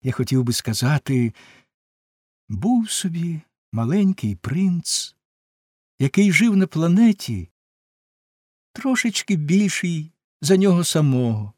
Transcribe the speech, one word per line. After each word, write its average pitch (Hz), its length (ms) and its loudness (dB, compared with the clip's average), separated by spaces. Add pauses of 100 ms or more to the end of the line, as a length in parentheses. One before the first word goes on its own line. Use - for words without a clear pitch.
Я 127 100 -4
хотів 131 320 0
би 120 100 -2
сказати: 123 800 -2 (1160)
«Був 220 420 -2
собі 170 500 -4 (300)
маленький 123 640 0
принц, 175 800 -4 (840)
який 190 320 2
жив 202 260 2
на 190 100 2
планеті, 170 840 0 (1200)
трошечки 240 600 -2
більший 165 760 0 (300)
за 156 160 4
нього 185 260 4
самого 123 760 0